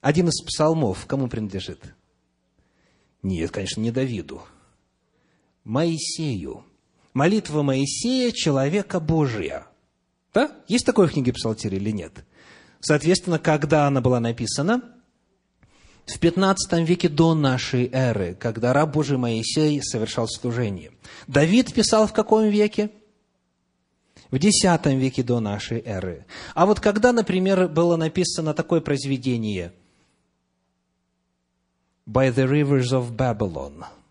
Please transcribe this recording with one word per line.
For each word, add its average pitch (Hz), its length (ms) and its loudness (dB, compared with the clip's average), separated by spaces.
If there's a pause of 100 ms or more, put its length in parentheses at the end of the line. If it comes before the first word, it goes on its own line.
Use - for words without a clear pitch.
Один 165 280 2
из - 140 -4
псалмов 151 640 0
кому 135 220 -4
принадлежит? 101 640 -8 (1300)
Нет, 87 300 -4
конечно, 101 280 -8
не 113 120 -2
Давиду. 120 500 -6 (1200)
Моисею. 135 1000 -4 (500)
Молитва 151 480 0
Моисея – 214 720 -2
человека 156 680 -2
Божия. 127 680 -2 (680)
Да? 285 160 2 (160)
Есть 240 180 0
такое 214 220 4
в 131 60 -2
книге 123 200 0
Псалтирь 107 440 -4
или 101 140 -4
нет? 92 340 -10 (560)
Соответственно, 156 580 0
когда 151 480 2
она 139 140 2
была 123 180 2
написана? 120 640 -2 (1200)
В - 140 -14
пятнадцатом 175 640 2
веке 175 260 2
до 165 240 4
нашей 127 580 0
эры, 107 420 0
когда 113 380 -2
раб 143 220 2
Божий 143 240 0
Моисей 127 640 0
совершал 113 440 -4
служение. 113 680 -6 (340)
Давид 165 480 2
писал 220 320 4
в 214 80 -6
каком 220 340 4
веке? 208 420 0 (1400)
В 131 80 -2
десятом 165 600 2
веке 131 240 0
до 120 180 0
нашей 104 440 -4
эры. 92 400 -8 (300)
А 165 100 6
вот 202 160 2
когда, 214 320 4
например, 185 560 2
было 165 280 2
написано 160 580 -2
такое 165 260 0
произведение? 120 920 -4 (2250)
"By 127 260 2
the 131 160 2
rivers 139 440 2
of 120 220 -2
Babylon". 87 680 -4 (260)